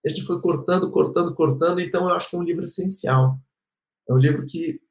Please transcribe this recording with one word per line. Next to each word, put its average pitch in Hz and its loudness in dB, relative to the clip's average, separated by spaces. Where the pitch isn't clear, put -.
E 147 0
a 156 -2
gente - -6
foi 175 -4
cortando, 175 0
cortando, 170 0
cortando, 165 2
então 175 -2
eu 175 2
acho - -6
que 180 -6
é - -4
um 175 -2
livro 170 -4
essencial. 131 0
É 127 0
um 127 6
livro 147 4
que 165 -8